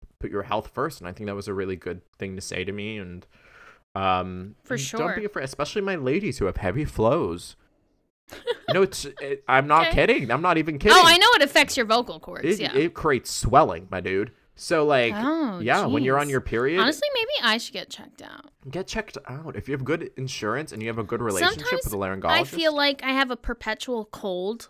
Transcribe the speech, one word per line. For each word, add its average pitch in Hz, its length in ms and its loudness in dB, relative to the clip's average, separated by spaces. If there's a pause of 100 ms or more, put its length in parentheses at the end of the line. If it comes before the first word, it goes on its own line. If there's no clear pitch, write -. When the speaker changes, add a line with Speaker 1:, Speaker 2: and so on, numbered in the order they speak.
(200)
Speaker 1:
put 110 120 -8
your 98 120 -4
health 107 300 -4
first." 143 280 -6
And 87 80 -12
I - 20 -10
think 104 160 -10
that 101 80 -6
was 101 140 -8
a 101 40 -6
really 95 220 -4
good 90 260 -8 (160)
thing 95 200 -10
to 95 40 -10
say 92 220 -8
to 95 80 -6
me. 101 260 -10
And, 90 300 -14 (680)
um, 92 680 -2
Speaker 2:
For 254 120 -6
Speaker 1:
and 226 60 -4
Speaker 2:
sure. 175 180 -6
Speaker 1:
don't 196 180 -2
be 208 80 -4
afraid, 196 180 -6
especially 147 380 -4
my 196 140 -2
ladies 151 440 -2
who 107 60 2
have 87 120 -2
heavy 101 280 -2
flows. 110 720 0 (720)
Speaker 2:
<laughs> - 60 -18 (380)
Speaker 1:
No, 180 80 4
it's, 190 240 0 (160)
it, 139 260 -6
I'm 135 200 4
not 156 200 6
Speaker 2:
Okay. 165 200 4
Speaker 1:
kidding. 214 240 2
I'm 131 100 0
not 170 160 2
even 160 180 -2
Speaker 2:
Oh, 135 40 -8
Speaker 1:
kidding. 220 180 8
Speaker 2:
I 339 200 10
know 403 180 6
it 302 80 6
affects 285 340 2
your 247 80 0
vocal 214 340 0
cords, 175 260 -10
Speaker 1:
It, 190 140 2
Speaker 2:
yeah. 196 160 -4
Speaker 1:
it 160 200 2
creates 143 340 0
swelling, 107 640 4
my 92 80 -2
dude. 95 320 0 (240)
So, 160 300 0
like, 127 300 4
Speaker 2:
Oh, 247 440 -2
Speaker 1:
yeah, 160 260 2
when - 180 0
you're 131 140 2
on 147 100 0
Speaker 2:
jeez. 143 40 -4
Speaker 1:
your 135 100 0
period, 131 380 -2
Speaker 2:
Honestly, 277 340 0
maybe 466 160 -2 (140)
I 220 140 2
should 233 160 -10
get 190 180 -12
checked - 320 -18
out. - 260 -20 (220)
Speaker 1:
get 185 160 -8
checked - 300 -8 (100)
out. 143 280 -12
If 104 120 -8
you 131 60 -4
have 135 100 -6
good 147 340 -4
insurance 131 540 -4
and 107 100 -10
you 113 60 -4
have 113 100 -4
a 113 60 -4
good 107 180 -4
relationship 120 380 2
Speaker 2:
Sometimes 508 260 -4
Speaker 1:
with - 80 -6
a - 40 -4
laryngologist. - 340 -2
Speaker 2:
I 339 140 2
feel 320 300 -2
like 285 280 0
I 262 80 -4
have 269 180 0
a 247 60 -4
perpetual 226 720 -6
cold. 196 640 -6